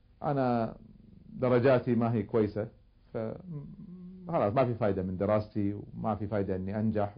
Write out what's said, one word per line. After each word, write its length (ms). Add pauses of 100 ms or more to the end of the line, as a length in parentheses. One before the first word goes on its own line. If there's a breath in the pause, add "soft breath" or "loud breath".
(220)
أنا 540 (520)
درجاتي 680
ما 180
هي 100
كويسة، 460 (460)
فخلاص 1400
ما 100
في 100
فايدة 280
من 140
دراستي، 580
وما 400
في 120
فايدة 300
إني 240
أنجح، 380